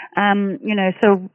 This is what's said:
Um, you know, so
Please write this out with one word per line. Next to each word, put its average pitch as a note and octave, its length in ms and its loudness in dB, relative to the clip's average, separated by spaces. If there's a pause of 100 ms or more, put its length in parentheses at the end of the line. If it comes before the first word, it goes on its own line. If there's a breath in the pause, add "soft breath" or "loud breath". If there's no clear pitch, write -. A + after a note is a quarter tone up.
(180 loud breath)
Um, G3+ 460 0
you G#3+ 100 -4
know, F#3+ 180 0 (120)
so F#3+ 320 2